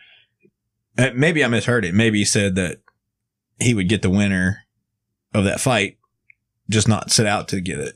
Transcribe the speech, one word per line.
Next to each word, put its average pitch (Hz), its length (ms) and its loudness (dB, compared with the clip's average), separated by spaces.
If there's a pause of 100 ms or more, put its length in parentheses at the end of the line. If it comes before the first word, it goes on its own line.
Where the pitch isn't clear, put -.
(1000)
uh, 127 160 2
maybe 151 300 2
I 120 40 0
misheard 117 360 0
it. 85 100 -4
Maybe 107 240 4
he 101 60 2
said 101 320 0
that 90 220 -4 (800)
he 123 140 2
would 92 140 0
get 104 140 0
the 95 80 0
winner 95 540 0 (680)
of 104 100 2
that - 160 -2
fight, 104 380 -2 (720)
just 107 180 0
not - 220 0
sit 110 160 0
out 101 220 -2
to 98 120 -6
get 85 180 -8
it, - 180 -10